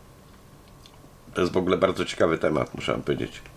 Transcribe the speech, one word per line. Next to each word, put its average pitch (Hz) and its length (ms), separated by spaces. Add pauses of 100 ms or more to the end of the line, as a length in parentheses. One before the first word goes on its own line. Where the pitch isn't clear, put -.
(1300)
to - 80
jest 87 120
w - 40
ogóle 90 200
bardzo 90 280
ciekawy 82 320
temat, 73 380
muszę - 160
wam 58 100
powiedzieć. 64 400 (140)